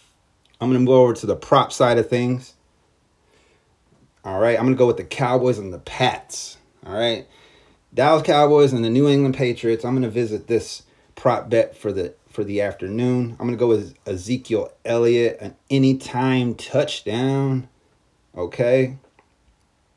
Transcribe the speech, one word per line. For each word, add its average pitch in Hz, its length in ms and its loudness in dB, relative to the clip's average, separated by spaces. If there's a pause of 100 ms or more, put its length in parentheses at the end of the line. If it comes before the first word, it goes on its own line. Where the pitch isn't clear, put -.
(600)
I'm 123 120 0
gonna 127 120 2
go 127 180 6
over 120 100 6
to 110 140 -6
the 101 100 -2
prop - 360 2
side 120 260 2
of 110 100 0
things. 123 460 -4 (1700)
All 95 160 -6
right, 117 180 2
I'm 120 60 -2
gonna 131 120 2
go 123 120 4
with 117 80 0
the 92 80 -10
Cowboys 123 540 -2
and 95 140 -12
the - 60 -14
Pats. - 800 -6 (280)
All 95 80 -14
right, 113 360 -4 (640)
Dallas 147 300 2
Cowboys 147 480 4
and 117 120 -2
the 113 60 -2
New 139 180 4
England 139 280 2
Patriots. 117 480 -2
I'm 123 100 -2
gonna 123 160 -2
visit 107 380 -4
this - 340 -4 (320)
prop 120 340 -2
bet 113 280 0
for 104 160 -6
the, 92 200 -6 (160)
for - 140 -8
the 101 180 -4
afternoon. 117 800 -4
I'm 120 80 -8
gonna 120 100 -4
go 120 120 2
with 101 260 0 (100)
Ezekiel 104 680 -4 (120)
Elliott, 117 560 2
an 101 140 -14 (160)
anytime 131 840 0
touchdown. 135 1120 -4 (680)
Okay. 127 600 0 (1000)